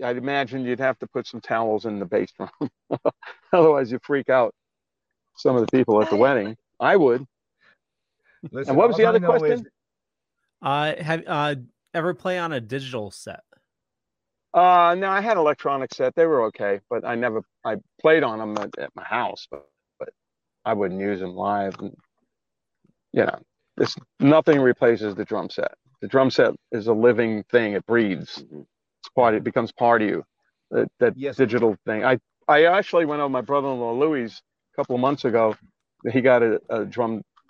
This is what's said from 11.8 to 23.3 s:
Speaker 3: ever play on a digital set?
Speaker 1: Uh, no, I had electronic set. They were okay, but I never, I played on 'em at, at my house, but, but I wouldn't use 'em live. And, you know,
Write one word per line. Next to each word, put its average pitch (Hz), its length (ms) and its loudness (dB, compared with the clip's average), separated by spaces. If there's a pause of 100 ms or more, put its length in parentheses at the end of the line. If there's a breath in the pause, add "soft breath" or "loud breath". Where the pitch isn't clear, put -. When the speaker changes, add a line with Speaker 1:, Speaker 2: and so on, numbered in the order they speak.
Speaker 3:
ever 170 200 -2
play 180 240 -6
on 170 140 -6
a 131 80 -6
digital 123 500 -10
set? - 320 -18 (1120)
Speaker 1:
Uh, 175 460 6
no, 196 100 -4
I 196 120 0
had 214 160 0
electronic 143 580 -2
set. 127 200 -2
They 165 120 4
were 147 200 2
okay, 101 340 -4 (100)
but 113 140 -6
I 120 100 -4
never, 117 280 -4 (220)
I 110 120 -4 (240)
played 160 240 4
on 110 160 -4
'em 107 180 -6
at, 101 200 -10
at 71 180 -10
my 87 80 -16
house, 110 460 -6
but, 71 160 -18 (320)
but - 100 -12 (560)
I 110 80 -2
wouldn't 95 280 -4
use 98 220 -4
'em 90 140 -10
live. 98 420 -4
And, - 180 -14 (1160)
you 113 140 2
know, - 120 -4 (380)